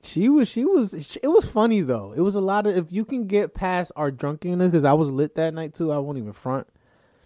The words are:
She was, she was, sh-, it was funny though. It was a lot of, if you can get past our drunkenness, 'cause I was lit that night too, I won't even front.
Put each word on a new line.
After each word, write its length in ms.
She 280
was, 180
she 160
was, 340
sh-, 240
it 60
was 160
funny 380
though. 340
It 40
was 140
a 60
lot 260
of, 100
if 140
you 140
can 220
get 260
past 420
our 160
drunkenness, 640
'cause 120
I 100
was 160
lit 240
that 180
night 220
too, 180
I 60
won't 200
even 140
front. 340